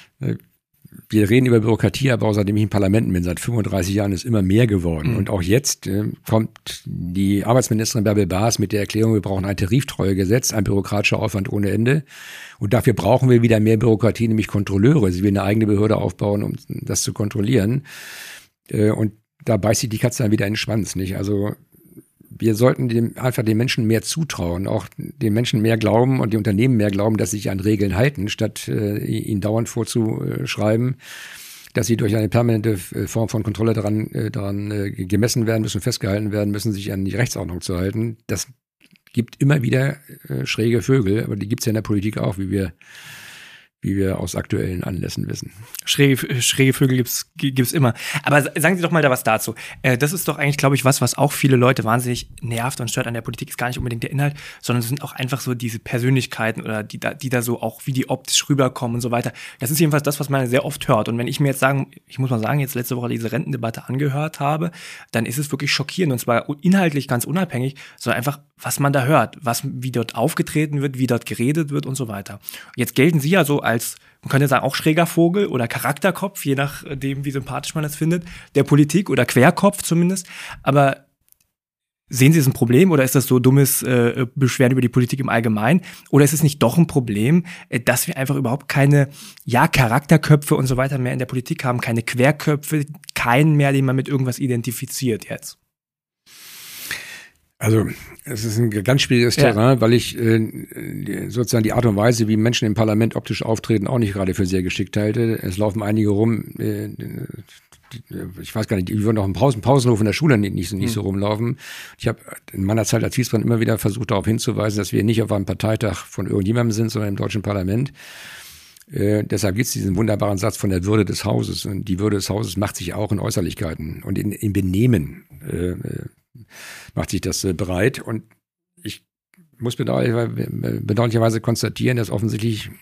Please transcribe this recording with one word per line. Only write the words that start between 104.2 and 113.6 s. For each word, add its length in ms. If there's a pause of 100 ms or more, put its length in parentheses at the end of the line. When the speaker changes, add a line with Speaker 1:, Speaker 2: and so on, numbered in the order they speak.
Speaker 1:
für 140
sehr 160
geschickt 340
halte. 460
Es 160
laufen 240
einige 260
rum, 500
äh, 300 (1040)
die, 100 (380)
ich 140
weiß 120
gar 100
nicht, 120
die 140
würden 160
auch 80
im 80
Pausen-, 260
Pausenhof 400
in 60
der 80
Schule 240
nicht, 160
nicht, 160
so, 60
nicht 100
Speaker 2:
Hm. 80
Speaker 1:
so 80
rumlaufen. 560 (400)
Ich 100
hab 100 (320)
in 140
meiner 220
Zeit 180
als 140
Wiesbaden 280
immer 140